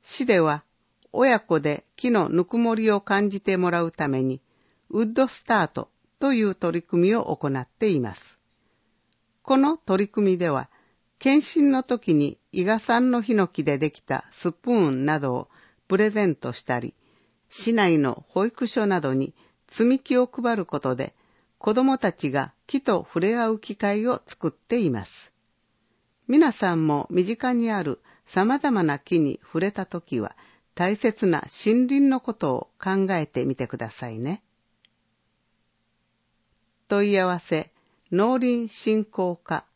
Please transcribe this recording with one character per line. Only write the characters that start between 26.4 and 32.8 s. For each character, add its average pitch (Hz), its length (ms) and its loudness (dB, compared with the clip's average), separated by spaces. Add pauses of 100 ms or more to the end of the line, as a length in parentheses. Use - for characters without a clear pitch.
さ 180 240 0
ん 160 100 2
も 147 240 0
身 180 160 2
近 240 280 -4
に 233 180 0
あ 202 100 -2
る 147 200 -6 (240)
様 226 360 0
々 226 220 0
な 147 160 0
木 - 200 -2
に 143 220 -2
触 - 200 -4
れ 202 100 -2
た 196 140 -8
と 175 160 -10
き - 180 -6
は、 98 160 -6 (400)
大 190 200 0
切 214 320 -2
な 165 140 2
森 240 460 0
林 277 140 2
の 269 180 4
こ 233 140 -8
と 135 220 -2
を - 220 -8
考 190 340 0